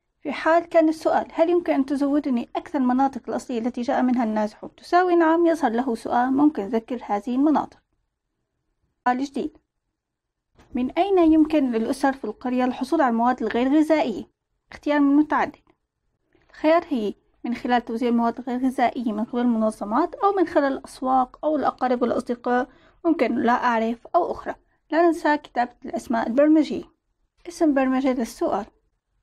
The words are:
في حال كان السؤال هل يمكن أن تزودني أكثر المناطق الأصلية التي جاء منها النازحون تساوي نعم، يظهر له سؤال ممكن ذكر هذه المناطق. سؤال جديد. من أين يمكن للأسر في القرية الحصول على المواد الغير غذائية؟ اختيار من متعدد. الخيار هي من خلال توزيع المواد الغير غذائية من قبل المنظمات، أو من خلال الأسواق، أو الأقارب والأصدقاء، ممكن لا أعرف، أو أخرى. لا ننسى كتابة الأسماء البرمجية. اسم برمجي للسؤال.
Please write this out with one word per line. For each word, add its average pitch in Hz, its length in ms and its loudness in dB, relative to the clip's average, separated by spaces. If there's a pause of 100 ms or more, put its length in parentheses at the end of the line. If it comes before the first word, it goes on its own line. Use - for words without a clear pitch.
(200)
في 294 120 -8
حال 330 320 0
كان 330 240 2
السؤال - 440 0
هل 330 180 2
يمكن 349 220 0
أن 277 140 0
تزودني 285 680 -2
أكثر 320 220 -6
المناطق 254 500 0
الأصلية 240 300 -6
التي 240 240 -4
جاء 262 200 -2
منها 247 220 0
النازحون 214 520 -4
تساوي 349 400 2
نعم، 330 300 4
يظهر 311 240 0
له 233 240 -2
سؤال 247 380 -2
ممكن 285 300 2
ذكر 226 420 -4
هذه 214 300 -4
المناطق. 277 440 0 (1300)
سؤال 254 200 0
جديد. 294 340 -8 (1160)
من 254 160 -2
أين 349 420 4
يمكن 302 380 2
للأسر 254 420 0
في 269 120 -14
القرية 247 400 -4
الحصول 262 360 -2
على 262 100 2
المواد 240 320 0
الغير 254 360 0
غذائية؟ 302 460 0 (460)
اختيار 294 300 -2
من 285 160 4
متعدد. 294 400 0 (960)
الخيار 330 380 2
هي 220 260 -4 (300)
من 240 100 -6
خلال 240 300 -2
توزيع 240 240 -4
المواد 233 300 0
الغير 254 200 -6
غذائية 247 540 -2
من 208 120 -4
قبل 240 160 -4
المنظمات، 226 760 -2
أو 403 180 0
من 370 140 0
خلال 277 260 0
الأسواق، 254 720 -4
أو 302 120 0
الأقارب 254 460 -2
والأصدقاء، 247 680 -2 (360)
ممكن 294 300 0
لا 233 180 2
أعرف، 233 640 -2
أو 349 180 0
أخرى. - 220 -10 (360)
لا 330 160 4
ننسى 311 300 2
كتابة 247 360 -4 (120)
الأسماء 233 440 -4
البرمجية. 277 560 4 (640)
اسم 311 260 2
برمجي 262 380 2
للسؤال. 226 540 -4 (560)